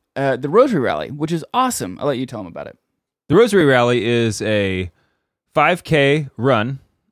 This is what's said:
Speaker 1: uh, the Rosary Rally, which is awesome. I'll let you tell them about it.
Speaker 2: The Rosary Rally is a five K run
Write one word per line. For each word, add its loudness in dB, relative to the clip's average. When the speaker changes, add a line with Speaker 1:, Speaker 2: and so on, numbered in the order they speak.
Speaker 1:
uh, 0
the -6
Rosary 4
Rally, -4
which -6
is -4
awesome. -2
I'll -4
let -2
you -6
tell -12
them -12
about -14
it. -18
Speaker 2:
The 2
Rosary 4
Rally 4
is 0
a -2
five 0
K 2
run 0